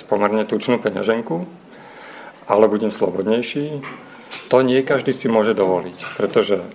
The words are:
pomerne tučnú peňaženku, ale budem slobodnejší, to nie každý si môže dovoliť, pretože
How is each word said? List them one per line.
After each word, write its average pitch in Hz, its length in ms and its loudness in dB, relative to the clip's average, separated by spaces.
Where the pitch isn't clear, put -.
pomerne 104 400 0
tučnú 110 320 0
peňaženku, 113 680 -2
ale 107 220 6
budem 107 220 0
slobodnejší, 113 920 -2
to 127 160 4
nie 131 200 4
každý 135 280 0
si 127 160 -4
môže 113 280 4
dovoliť, 90 440 0
pretože 101 480 2